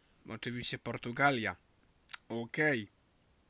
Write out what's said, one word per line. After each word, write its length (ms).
Oczywiście 500
Portugalia. 760
Okej. 600